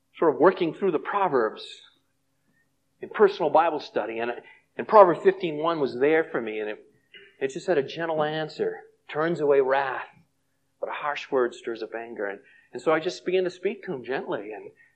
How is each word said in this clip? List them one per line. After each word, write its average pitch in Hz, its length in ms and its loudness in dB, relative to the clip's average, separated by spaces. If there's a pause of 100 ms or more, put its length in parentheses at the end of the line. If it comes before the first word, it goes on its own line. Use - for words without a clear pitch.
(180)
sort 160 160 4
of 127 60 -4
working 180 340 4
through 190 200 0
the 139 60 0
Proverbs 139 680 -2 (1300)
in - 80 -14
personal 185 420 4
Bible 156 300 2
study, 113 380 -6
and, 117 120 -2 (460)
and 123 100 -6
Proverbs 185 340 8
fifteen 170 360 0
one 160 220 -2
was 123 200 -2
there 156 240 4
for 160 180 -4
me, 107 180 -6
and 107 100 -6
it, - 160 -12 (540)
it 135 120 -4
just - 140 -12
said, 175 120 2
"A 135 60 2
gentle 156 400 -4
answer 151 560 -4 (320)
turns 156 300 -2
away 143 180 4
wrath, 131 480 0 (720)
but - 100 -8
a 113 40 -8
harsh - 360 -6
word 123 240 2
stirs 113 300 -10
up 107 100 -12
anger." 113 320 -8
And, 98 140 -8 (340)
and 123 80 -10
so 160 100 2
I 160 80 4
just 175 260 -6
began 185 180 0
to 170 80 -2
speak - 340 -6
to 185 80 -6
him 127 100 -8
gently 123 500 -6
and, 98 180 -16 (240)